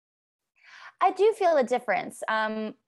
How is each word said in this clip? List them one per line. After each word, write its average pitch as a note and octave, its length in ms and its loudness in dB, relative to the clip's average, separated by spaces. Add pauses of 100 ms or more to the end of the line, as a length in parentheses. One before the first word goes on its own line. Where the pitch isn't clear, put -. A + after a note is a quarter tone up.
(1000)
I F#4+ 120 4
do G#4 200 4
feel E4+ 240 2
a C4 80 4
difference. A3 640 -4
Um, A3 460 -4 (140)